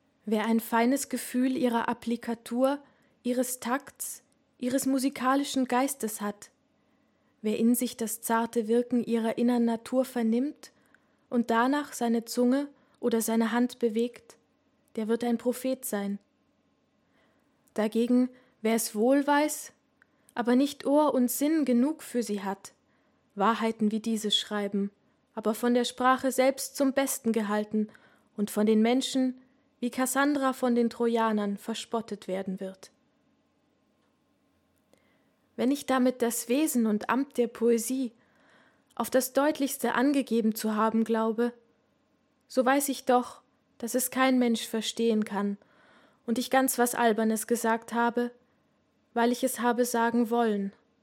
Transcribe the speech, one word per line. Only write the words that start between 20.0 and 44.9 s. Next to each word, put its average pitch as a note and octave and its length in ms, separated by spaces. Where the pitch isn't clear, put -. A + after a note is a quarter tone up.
aber A#3+ 200
nicht C#4 320
Ohr D4 260
und B3 180
Sinn D4+ 340
genug B3+ 380
für A#3+ 200
sie G#3 200
hat, G3 300
Wahrheiten G#3+ 560
wie A3 100
diese G#3+ 300
schreiben, G3+ 600
aber G#3+ 200
von A#3+ 200
der B3 100
Sprache B3+ 460
selbst C4 460
zum C4+ 160
Besten C4+ 400
gehalten G#3+ 560
und G#3 140
von G#3 160
den A3 160
Menschen, B3+ 580
wie A#3+ 100
Cassandra C4+ 640
von B3 220
den A#3 160
Trojanern, A3 680
verspottet A3 720
werden F#3+ 320
wird. F#3+ 300
Wenn A3+ 140
ich C#4+ 160
damit B3+ 360
das A#3 260
Wesen B3+ 380
und G#3 240
Amt C4+ 280
der A#3+ 80
Poesie A#3 640
auf - 160
das B3+ 220
Deutlichste C#4 600
angegeben A#3+ 600
zu A3 200
haben A3 300
glaube, A3+ 480
so C4 160
weiß C#4 240
ich B3+ 160
doch, B3 380
dass - 160
es B3+ 160
kein C4 280
Mensch A#3 280
verstehen A3 580